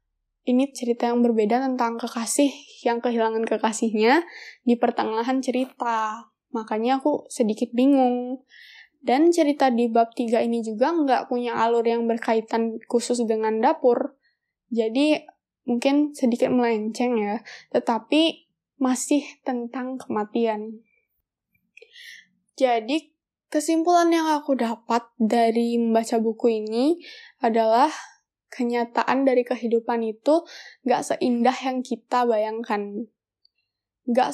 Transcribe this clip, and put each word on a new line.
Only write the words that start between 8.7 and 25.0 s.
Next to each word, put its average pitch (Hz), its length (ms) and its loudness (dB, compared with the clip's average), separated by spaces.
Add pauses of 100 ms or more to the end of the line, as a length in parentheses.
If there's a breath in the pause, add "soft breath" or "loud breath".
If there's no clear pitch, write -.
Dan 277 280 4
cerita 294 400 2
di 240 200 2
bab 233 240 2
tiga 226 280 0
ini 233 200 -2
juga 220 280 0
nggak 285 360 0
punya 240 320 -4
alur 233 240 2
yang 233 240 0
berkaitan 226 800 -2
khusus 240 400 0
dengan 220 320 -2
dapur. 262 560 2 (560)
Jadi, 240 480 0 (480)
mungkin 285 480 0
sedikit 240 320 0
melenceng 233 720 0
ya, 208 240 -4 (320 loud breath)
tetapi 247 720 -2 (320)
masih 269 440 0 (200)
tentang 247 560 -8
kematian. 220 840 -4 (1700 loud breath)
Jadi, 247 560 0 (400)
kesimpulan 330 560 2
yang 330 240 0
aku 285 240 -2
dapat 233 480 -4 (160)